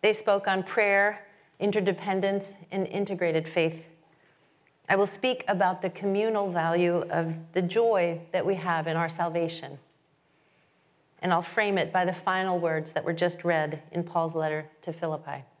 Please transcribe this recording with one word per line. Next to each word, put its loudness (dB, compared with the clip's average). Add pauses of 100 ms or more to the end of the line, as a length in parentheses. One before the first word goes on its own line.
They 6
spoke 0
on 0
prayer, 2 (320)
interdependence, 0 (120)
and -2
integrated -2
faith. 0 (1040)
I 6
will 4
speak -2
about 2
the -2
communal 0
value 2
of -2 (160)
the 2
joy 2 (120)
that 0
we 0
have -2
in 0
our 0
salvation. -4 (1500)
And 2
I'll 4
frame 0
it 0
by 4
the 0
final 0
words -2
that -2
were 0
just -2
read 0 (120)
in -2
Paul's -2
letter -2 (140)
to -10
Philippi. -6 (160)